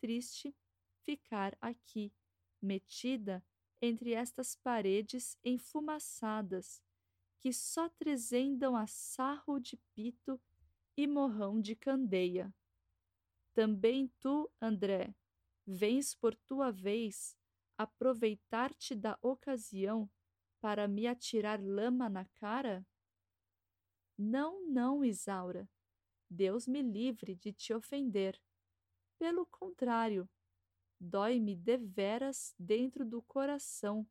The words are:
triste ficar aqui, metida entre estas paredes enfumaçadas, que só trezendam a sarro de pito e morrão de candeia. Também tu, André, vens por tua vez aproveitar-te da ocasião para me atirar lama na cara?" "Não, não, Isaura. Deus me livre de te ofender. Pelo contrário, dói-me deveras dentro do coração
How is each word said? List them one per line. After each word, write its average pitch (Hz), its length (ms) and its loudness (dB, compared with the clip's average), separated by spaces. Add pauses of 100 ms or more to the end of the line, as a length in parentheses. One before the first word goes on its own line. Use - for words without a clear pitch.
triste 240 520 -6 (520)
ficar 202 560 -4
aqui, 220 520 -6 (480)
metida 196 840 -2 (360)
entre 240 320 0
estas 247 440 -4
paredes 220 880 0
enfumaçadas, 240 1400 -2 (560)
que 262 140 0
só - 360 -2
trezendam 269 880 0
a 220 100 0
sarro 277 720 -4
de 247 180 -8 (180)
pito 240 460 -6 (560)
e 285 100 2
morrão 226 540 2
de 214 140 -2
candeia. 190 800 2 (1040)
Também 226 540 6 (120)
tu, 285 300 2 (100)
André, 202 540 0 (500)
vens 208 500 2
por 226 200 2
tua 269 360 -2
vez 202 680 -2 (400)
aproveitar-te 233 1160 0
da 214 280 -2
ocasião 220 880 -2 (500)
para 208 260 0
me 208 200 0
atirar 214 560 0
lama 220 480 2
na 190 160 -4
cara?" 214 600 -4 (1300)
"Não, 294 500 0
não, 262 340 2
Isaura. 190 640 -2 (600)
Deus 190 380 0
me 277 160 0
livre 220 520 -2
de 202 200 -8
te - 180 -6
ofender. 220 640 -2 (800)
Pelo 339 280 0
contrário, 226 840 -2 (720)
dói-me 202 560 2
deveras 220 1040 0
dentro 233 480 0
do 226 160 -6
coração 269 880 -2